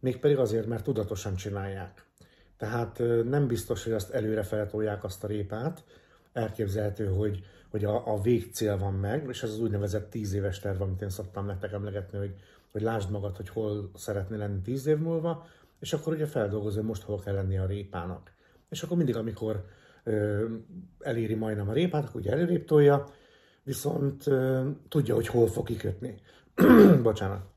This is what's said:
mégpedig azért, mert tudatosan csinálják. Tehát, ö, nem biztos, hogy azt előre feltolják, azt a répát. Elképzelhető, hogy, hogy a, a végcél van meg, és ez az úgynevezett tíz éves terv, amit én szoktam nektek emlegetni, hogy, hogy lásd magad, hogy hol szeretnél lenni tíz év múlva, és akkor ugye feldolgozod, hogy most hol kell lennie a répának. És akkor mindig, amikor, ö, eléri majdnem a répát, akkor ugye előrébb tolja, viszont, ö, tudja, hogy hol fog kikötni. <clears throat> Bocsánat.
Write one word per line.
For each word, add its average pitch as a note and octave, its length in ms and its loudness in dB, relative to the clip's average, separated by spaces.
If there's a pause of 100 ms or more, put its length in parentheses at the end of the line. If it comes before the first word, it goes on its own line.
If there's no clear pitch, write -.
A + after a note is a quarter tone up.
mégpedig C3 380 2
azért, A2 280 0
mert A2+ 180 -6
tudatosan G#2+ 500 -2
csinálják. G2 680 -8 (520)
Tehát, A2+ 420 -4
ö, A#2 240 2
nem C#3 240 2
biztos, A#2 380 -2
hogy A2+ 80 -2
azt G2+ 180 -4
előre A2 320 0
feltolják, G#2 640 -2
azt G2 200 -8
a - 20 -6
répát. G#2+ 580 -6 (480)
Elképzelhető, G#2 760 -2
hogy, F#2+ 380 0 (260)
hogy G#2 140 -2
a, G#2+ 280 0
a G#2+ 80 -2
végcél G#2+ 580 2
van G2 160 -2
meg, G#2+ 340 -2
és - 140 -8
ez A2+ 80 -4
az G#2+ 100 -6
úgynevezett G#2 500 -2
tíz G#2 220 -6
éves G2 260 -2
terv, F#2+ 240 -4
amit F#2 200 -4
én G2+ 60 -4
szoktam G2 380 -8
nektek F#2+ 260 -6
emlegetni, G2+ 460 -8
hogy, G2 160 -6 (380)
hogy G#2 100 -4
lásd A2 280 -2
magad, G2+ 260 -6
hogy F#2+ 120 -12
hol G#2 460 -6
szeretnél G2+ 440 -6
lenni G2+ 220 -4
tíz B2+ 260 -4
év D3+ 120 2
múlva, E3 480 -2 (340)
és - 120 -6
akkor D#3 200 -2
ugye D#3 140 -2
feldolgozod, G#2+ 520 -2
hogy A2 100 -2
most G#2 140 -6
hol G#2 180 -4
kell G2+ 140 -4
lennie F#2+ 280 -2
a F#2 40 -2
répának. F#2 680 -8 (360)
És - 140 -10
akkor E3+ 140 -4
mindig, B2+ 200 2
amikor, A2 480 -4 (400)
ö, G#2 400 0 (540)
eléri A2+ 360 -2
majdnem G#2+ 340 -2
a G#2+ 40 -2
répát, D3+ 360 0
akkor - 120 -8
ugye - 120 -2
előrébb E3+ 320 0
tolja, C#3+ 400 8 (580)
viszont, C#3 640 -4
ö, C3 420 2 (200)
tudja, A#2+ 260 0
hogy A2+ 120 2
hol A#2 200 6
fog - 200 -2
kikötni. - 540 -6 (400)
<clears throat> G3 420 12
Bocsánat. G2 440 0 (100)